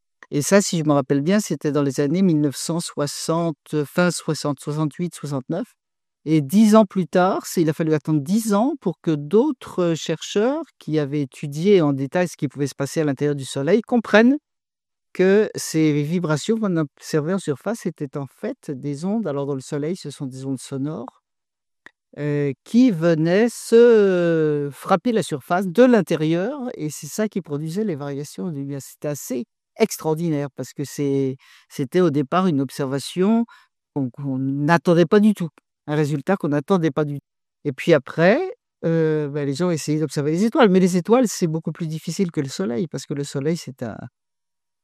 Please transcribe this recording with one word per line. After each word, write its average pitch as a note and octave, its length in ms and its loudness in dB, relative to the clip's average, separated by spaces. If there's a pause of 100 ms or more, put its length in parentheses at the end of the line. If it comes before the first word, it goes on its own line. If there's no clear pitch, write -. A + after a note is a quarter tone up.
(300)
Et D3 120 -2
ça, G3 180 4
si F#3 180 -2
je D#3 60 -2
me D3 80 2
rappelle C#3 300 2
bien, F#3+ 180 2
c'était D3+ 320 -4
dans C#3+ 100 2
les C#3 180 -2
années D3 220 2
mille E3 180 4
neuf D3 160 0
cent B2+ 240 -4
soixante, E3 760 -4 (280)
fin F3 260 0
soixante, D3+ 500 -4
soixante-huit, D#3 540 -4
soixante-neuf. D3 600 -8 (500)
Et D#3 160 2
dix G#3 360 6
ans A3 80 8
plus F#3 220 -2
tard, F#3+ 400 0
c'est, - 160 0
il D#3 80 2
a - 20 0
fallu D#3 220 0
attendre D#3 260 0
dix G3+ 340 0
ans B3 260 2
pour - 200 -4
que E3+ 120 -2
d'autres F3 840 0
chercheurs A3 640 -2 (160)
qui D#3 200 -4
avaient D3 240 -2
étudié D#3+ 580 2
en D3 120 4
détail C#3 360 -2
ce - 80 -16
qui D3+ 120 -4
pouvait C#3 180 -4
se - 80 -8
passer C#3 260 -4
à D#3 40 2
l'intérieur D3 300 0
du C#3 100 -8
Soleil D3+ 360 0
comprennent A#3 560 4 (800)
que G3 400 4
ces D#3 480 0
vibrations E3 560 -2
qu'on G3 180 0
observait D#3 560 -2
en G3 60 -2
surface F#3+ 480 -6
étaient D#3 300 -8
en C#3+ 100 -8
fait - 440 -12
des C#3+ 340 -8
ondes. G#3 220 -2
Alors C#3 200 -4
dans C#3+ 80 -4
le C3 60 -8
Soleil, D3+ 360 -6
ce D3+ 140 -12
sont C#3 160 -10
des C3 180 -12
ondes C3+ 160 -6
sonores, - 640 -8 (960)
euh, D3 340 -2 (120)
qui B3 260 4
venaient E3+ 600 2
se F3 1200 4
frapper F#3 420 -2
la G#3+ 100 0
surface F3 440 -4
de F#3 180 6
l'intérieur, F#3 720 2 (160)
et D3+ 160 -6
c'est - 160 -14
ça G#3+ 220 -4
qui G3+ 120 -6
produisait D#3+ 440 -6
les F#3 120 -4
variations C#3+ 520 -10
de D#3 80 -8
lumière. C#3 260 -8
C'était - 260 -12
assez A#3 360 -6 (340)
extraordinaire D#3 800 -2
parce - 180 -12
que D3 100 -8
c'est, C#3 520 -2 (340)
c'était D3+ 300 -2
au F3 100 4
départ D#3 380 0
une C#3+ 120 2
observation E3 880 -2 (480)
qu'on, C3+ 160 -2
qu'on C#3 280 -6
n'attendait D3 680 2
pas G#3 140 4
du G#3+ 140 4
tout, E3 160 -8 (360)
un D3 100 -2
résultat D3+ 400 0
qu'on F3 120 -4
n'attendait D#3 420 0
pas D3+ 140 0
du C#3+ 100 -6
tout. C#3 120 -12 (380)
Et D3 80 -4
puis E3+ 220 2
après, F#3+ 600 2 (300)
euh, D#3 440 0
ben, C#3+ 180 -4
les C#3 80 -2
gens F3+ 160 0
essayaient D3+ 300 -2
d'observer D3+ 320 -2
les F3 120 2
étoiles, A#3+ 240 4
mais F#3 120 6
les F3+ 160 2
étoiles, A3 320 2
c'est - 180 -4
beaucoup D#3+ 260 -4
plus E3+ 140 -8
difficile D#3+ 440 -4
que D#3+ 100 -6
le C3+ 80 -2
Soleil, G3+ 400 -4
parce - 180 -10
que - 80 -8
le C#3+ 100 -6
Soleil, D3 320 -4
c'est - 260 -12
un, A2+ 140 -8 (880)